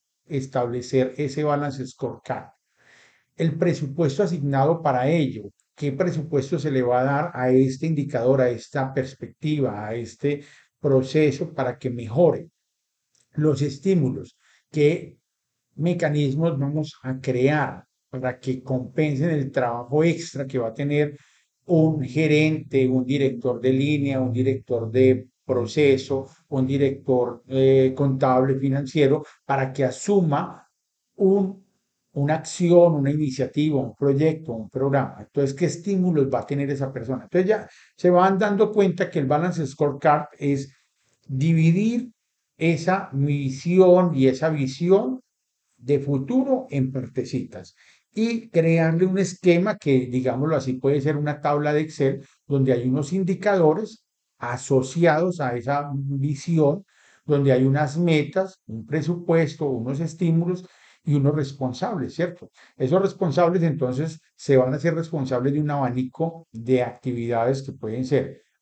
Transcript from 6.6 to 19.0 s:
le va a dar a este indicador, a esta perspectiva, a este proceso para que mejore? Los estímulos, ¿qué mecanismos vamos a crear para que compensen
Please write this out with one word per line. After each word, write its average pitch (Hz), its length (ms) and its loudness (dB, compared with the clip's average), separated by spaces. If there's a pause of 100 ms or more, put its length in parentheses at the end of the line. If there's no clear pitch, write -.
le 131 120 0
va 123 180 2
a 131 60 0
dar 147 280 -2
a 127 160 -2
este 135 380 2
indicador, 131 540 0
a 123 80 2
esta 131 440 -6
perspectiva, 131 920 -4
a 113 80 -6
este 143 480 -6 (380)
proceso 139 720 0
para 123 240 -4
que 131 120 -8
mejore? 120 600 0 (840)
Los 151 280 0
estímulos, 147 720 -2 (360)
¿qué 151 460 0 (580)
mecanismos 151 800 0
vamos 151 460 -4
a 131 160 -6
crear 131 640 -2 (260)
para 127 300 -8
que 127 240 -6
compensen 143 640 -2